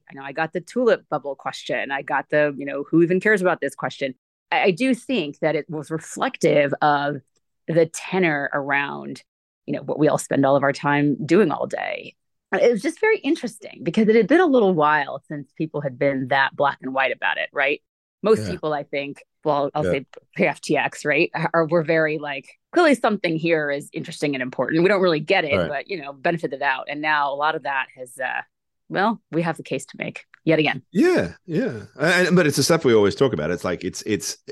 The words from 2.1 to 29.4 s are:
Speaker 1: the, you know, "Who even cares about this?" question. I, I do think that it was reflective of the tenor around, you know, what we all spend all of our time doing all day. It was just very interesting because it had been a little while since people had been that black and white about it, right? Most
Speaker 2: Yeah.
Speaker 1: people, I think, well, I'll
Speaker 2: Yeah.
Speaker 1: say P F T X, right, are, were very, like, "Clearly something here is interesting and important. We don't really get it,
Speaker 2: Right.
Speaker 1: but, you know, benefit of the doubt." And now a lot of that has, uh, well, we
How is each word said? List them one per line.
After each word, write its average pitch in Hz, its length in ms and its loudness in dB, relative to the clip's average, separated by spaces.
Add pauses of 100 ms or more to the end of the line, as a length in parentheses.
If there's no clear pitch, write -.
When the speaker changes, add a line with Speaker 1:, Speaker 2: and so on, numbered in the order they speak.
Speaker 1:
the, 147 280 2
you 139 80 -8
know, 139 240 -6
"Who 165 140 6
even 180 160 2
cares 208 220 2
about 175 180 0
this?" 143 160 -6
question. 131 400 -6 (360)
I, 165 120 2
I 202 80 4
do 247 240 0
think 170 440 -4
that 156 160 0
it 147 140 -6
was 151 220 -8
reflective 151 920 0
of 143 360 0 (500)
the 165 200 4
tenor 165 680 -2
around, 143 680 -4 (420)
you 147 80 -6
know, - 100 -6
what - 160 -4
we 151 80 6
all 135 100 2
spend - 280 0
all 135 100 6
of 135 80 2
our 139 80 2
time 143 540 0
doing 165 260 4
all - 160 -4
day. - 480 -8 (380)
It 302 180 4
was 220 100 0
just - 200 -4
very 427 180 2
interesting - 640 -6
because 196 240 2
it 220 80 6
had 220 120 6
been 320 120 6
a 370 60 6
little 233 280 6
while 147 540 2
since 147 300 -10
people 156 240 -6
had 131 180 -6
been 139 300 0
that 135 260 2
black 139 260 0
and 131 120 -8
white 131 180 0
about 95 260 -2
it, 80 140 -4
right? 143 300 -2 (420)
Most 208 220 2
Speaker 2:
Yeah. 185 60 -6
Speaker 1:
people, 170 200 -6
I 147 120 -6
think, 139 380 -8 (220)
well, 143 320 0
I'll 151 80 -2
Speaker 2:
Yeah. 180 80 0
Speaker 1:
say 135 140 -2 (320)
P 180 80 2
F 143 160 -2
T - 160 0
X, - 260 -4
right, 147 260 0 (240)
are, 165 140 2
were 165 160 2
very, 156 340 0
like, 143 300 -10 (240)
"Clearly 320 240 4
something 190 400 -2
here 156 340 0
is 143 220 -6
interesting 151 420 -6
and 127 80 -4
important. 131 400 -2
We 175 60 4
don't 202 140 2
really 165 180 2
get 180 240 0
it, 143 140 -2
Speaker 2:
Right. 87 100 0
Speaker 1:
but, 143 220 -8
you 180 120 -8
know, 139 120 -14
benefit 160 320 -4
of 135 60 -4
the 139 80 -8
doubt." 135 280 -2
And 147 140 -8
now 147 320 0
a - 20 -6
lot 151 200 0
of 139 80 -8
that 135 240 -4 (100)
has, 127 200 -16
uh, 127 260 -6 (440)
well, 202 340 -2 (100)
we 160 100 -2